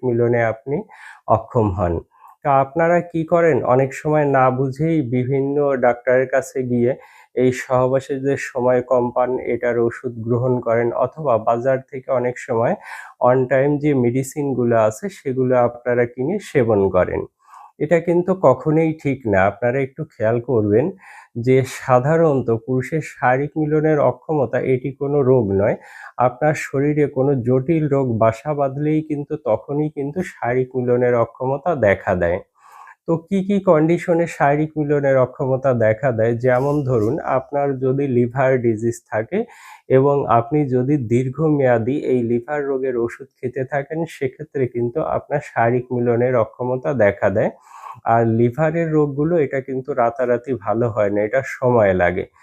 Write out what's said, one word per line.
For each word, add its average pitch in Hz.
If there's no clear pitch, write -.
মিলনে 120
আপনি 139
অক্ষম 110
হন। 87
তা 139
আপনারা 170
কি 165
করেন? 165
অনেক 131
সময় 151
না 135
বুঝেই 139
বিভিন্ন 135
ডাক্তারের 127
কাছে 131
গিয়ে 120
এই 127
সহবাসের 131
যে 139
সময় 127
কম 123
পান, 123
এটার 120
ওষুধ 117
গ্রহণ 120
করেন, 117
অথবা 127
বাজার 120
থেকে 135
অনেক 123
সময় 123
on 123
time 143
যে 147
মেডিসিনগুলো 127
আছে 110
সেগুলো 127
আপনারা 120
কিনে 135
সেবন 110
করেন। 90
এটা 160
কিন্তু 175
কখনোই 156
ঠিক 135
না। 98
আপনারা 120
একটু 135
খেয়াল 117
করবেন 117
যে 127
সাধারণত 135
পুরুষের 127
শারীরিক 135
মিলনের 156
অক্ষমতা 127
এটি 131
কোনো 143
রোগ 123
নয়। 101
আপনার 127
শরীরে 147
কোনো 139
জটিল 135
রোগ 131
বাসা 113
বাঁধলেই 147
কিন্তু 147
তখনই 143
কিন্তু 147
শারীরিক 127
মিলনের 123
অক্ষমতা 135
দেখা 101
দেয়। 87
তো 165
কি 190
কি 196
কন্ডিশনে 170
শারীরিক 151
মিলনের 147
অক্ষমতা 127
দেখা 113
দেয়? 113
যেমন 127
ধরুন, 127
আপনার 143
যদি 135
লিভার 127
ডিজিজ 117
থাকে 123
এবং 139
আপনি 131
যদি 127
দীর্ঘমেয়াদী 127
এই 127
লিভার 120
রোগের 131
ওষুধ 117
খেতে 131
থাকেন, 151
সেক্ষেত্রে 135
কিন্তু 120
আপনার 135
শারীরিক 123
মিলনের 120
অক্ষমতা 127
দেখা 104
দেয়। 110
আর 117
লিভারের 156
রোগগুলো 151
এটা 135
কিন্তু 131
রাতারাতি 120
ভালো 113
হয় 104
না, 101
এটা 107
সময় 117
লাগে। 90